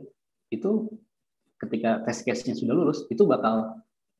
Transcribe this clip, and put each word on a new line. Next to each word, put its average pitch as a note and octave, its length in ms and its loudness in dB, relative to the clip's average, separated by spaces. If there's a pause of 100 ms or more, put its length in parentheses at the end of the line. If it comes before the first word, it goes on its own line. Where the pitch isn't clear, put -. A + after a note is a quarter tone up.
(520)
itu G#3+ 400 0 (640)
ketika A2+ 480 -2
test - 240 -4
case-nya - 240 -2
sudah - 240 -2
lulus, - 320 0
itu A#2 160 4
bakal A2+ 560 2 (400)